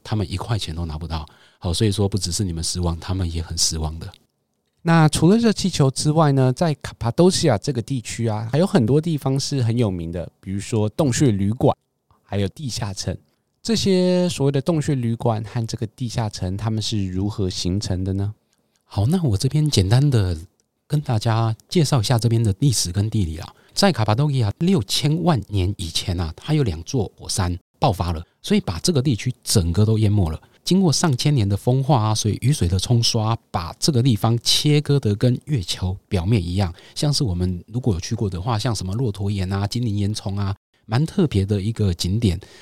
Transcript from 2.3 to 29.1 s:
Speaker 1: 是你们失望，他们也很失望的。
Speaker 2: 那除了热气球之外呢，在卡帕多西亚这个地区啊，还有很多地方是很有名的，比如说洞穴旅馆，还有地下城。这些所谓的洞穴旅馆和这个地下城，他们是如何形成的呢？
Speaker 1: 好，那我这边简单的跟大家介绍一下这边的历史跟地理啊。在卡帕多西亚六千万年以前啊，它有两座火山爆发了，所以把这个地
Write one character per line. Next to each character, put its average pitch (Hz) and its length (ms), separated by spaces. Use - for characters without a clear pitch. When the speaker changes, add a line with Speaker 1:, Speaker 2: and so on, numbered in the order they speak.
Speaker 1:
是 95 140
你 92 80
们 82 100
失 - 160
望， 85 220
他 92 140
们 92 180
也 85 80
很 82 160
失 82 220
望 78 200
的。 80 80
Speaker 2:
那 165 260
除 156 220
了 220 80
热 233 120
气 190 200
球 139 200
之 151 220
外 156 200
呢， 131 200
在 156 220
卡 - 240
帕 117 120
多 175 200
西 160 160
亚 120 100
这 143 160
个 120 80
地 123 220
区 - 260
啊， 107 240
还 135 60
有 180 80
很 156 180
多 131 160
地 160 160
方 135 240
是 139 220
很 113 160
有 113 120
名 85 220
的， 85 180
比 95 100
如 98 80
说 107 300
洞 151 200
穴 135 200
旅 98 200
馆， 127 240
还 - 140
有 98 120
地 147 200
下 104 240
城。 92 240
这 233 120
些 180 540
所 139 160
谓 143 80
的 139 80
洞 160 220
穴 151 120
旅 117 200
馆 110 280
和 113 240
这 - 120
个 113 80
地 127 200
下 110 220
城， 92 260
他 110 140
们 110 140
是 101 260
如 92 220
何 101 180
形 92 320
成 92 240
的 95 80
呢？ 101 220
Speaker 1:
好， 104 220
那 175 160
我 110 160
这 131 100
边 151 220
简 95 180
单 135 220
的 95 260
跟 147 140
大 120 180
家 113 380
介 180 160
绍 135 180
一 101 40
下 120 140
这 120 100
边 117 160
的 98 140
历 127 120
史 87 220
跟 101 160
地 110 160
理 80 140
啊。 82 160
在 202 180
卡 113 140
帕 104 100
多 147 160
西 135 100
亚 104 180
六 170 240
千 156 400
万 160 260
年 101 300
以 85 100
前 87 320
啊， 82 160
它 - 160
有 151 100
两 82 200
座 107 340
火 - 100
山 87 320
爆 - 120
发 87 220
了， 82 100
所 - 120
以 208 60
把 85 200
这 - 120
个 143 80
地 131 160